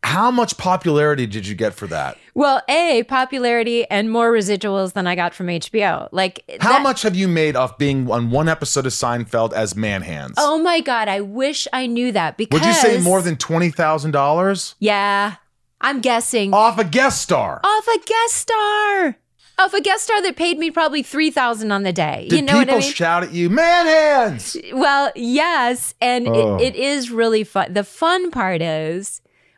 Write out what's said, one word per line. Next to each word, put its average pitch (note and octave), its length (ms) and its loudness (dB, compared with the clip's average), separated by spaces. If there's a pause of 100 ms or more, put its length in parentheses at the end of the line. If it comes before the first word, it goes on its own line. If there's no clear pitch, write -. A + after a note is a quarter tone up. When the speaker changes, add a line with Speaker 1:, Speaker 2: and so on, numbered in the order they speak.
Speaker 1:
How G3+ 260 2
much A#3+ 280 0
popularity D3+ 680 0
did G2+ 200 -8
you G#2 80 -8
get G#2+ 200 -2
for G#2 140 -12
that? C#2 300 -6 (160)
Speaker 2:
Well, C4+ 340 2
A, C#4+ 360 2
popularity A#3+ 880 -2
and G#3+ 220 0
more A#3 200 2
residuals G3 600 -2
than F#3 140 -4
I F3 100 -2
got F3 180 -2
from F3+ 140 -6
H E3+ 240 -6
B A3 120 0
O. E3 280 -2
Like, F#3+ 320 -4 (160)
Speaker 1:
How A3+ 140 4
Speaker 2:
that C#4 80 4
Speaker 1:
much C4+ 200 0
have G#3 140 0
you F#3+ 100 2
made D#3 300 2
off B2+ 220 0
being C3+ 320 0
on A#2+ 200 0
one D3+ 180 2
episode D3 380 -2
of A#2+ 60 -2
Seinfeld A#2 600 -2
as G#2 220 -2
Man G#2 280 -2
Hands? D2 340 -10
Speaker 2:
Oh D4+ 220 2
my E4+ 220 2
God, A#3+ 280 -2
I G3 140 -2
wish C4 500 -4
I B3+ 140 -2
knew A#3+ 260 -2
that D#3+ 260 -2
Speaker 1:
Would G#3+ 140 -2 (120)
you E4+ 100 4
say C4 160 4
Speaker 2:
because F#3 140 2
Speaker 1:
more F3+ 180 4
than E3 140 -2
twenty E3 340 0
thousand D#3 400 0
dollars? D#3+ 680 0
Speaker 2:
Yeah, G3+ 580 0 (440)
I'm C4+ 200 -2
guessing. A3+ 540 0
Speaker 1:
Off G#3+ 240 4
a A3 60 2
guest B3+ 380 0
star? G#2+ 420 -2
Speaker 2:
Off G#4+ 240 0
a A4+ 160 2
guest A4+ 320 0
star. G#4 800 -2 (400)
Off F#4 160 2
a G4 80 0
guest G4 240 -2
star G#4 180 0
that F4+ 140 -2
paid E4 220 0
me E4 120 -2
probably D#4 320 0
three D#4 280 -2
thousand A3+ 420 -2
on G3 120 0
the F#3 80 0
day. D3+ 360 -4
Speaker 1:
Did - 120 4
Speaker 2:
You - 20 -2
know - 160 2
what B3+ 100 6
I C4+ 40 2
Speaker 1:
people A#3 80 4
Speaker 2:
mean? C#4+ 120 -2
Speaker 1:
shout E3+ 300 0
at E3 100 -8
you, E3+ 180 0
"Man E4+ 360 4
Hands"? C#4+ 720 2 (160)
Speaker 2:
Well, C#4 420 2
yes, B3+ 840 -2
and B3 260 0
it, A#3 60 0
Speaker 1:
Oh. G#3+ 280 2
Speaker 2:
it B3+ 160 0
is C4 340 -2
really A3+ 340 2
fun. - 280 -4
The G3 120 0
fun F4 480 0
part F#3 280 -2
is E3 600 -4 (380)